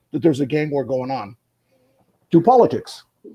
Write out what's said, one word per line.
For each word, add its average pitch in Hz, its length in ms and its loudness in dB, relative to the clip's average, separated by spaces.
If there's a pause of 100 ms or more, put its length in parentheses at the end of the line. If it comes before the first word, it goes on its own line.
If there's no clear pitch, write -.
(100)
that 151 120 -8
there's 143 180 2
a 143 60 -4
gang 151 240 -4
war 143 140 -4
going 127 260 -6
on. 117 260 -10 (960)
To 170 100 6
politics. - 640 2 (300)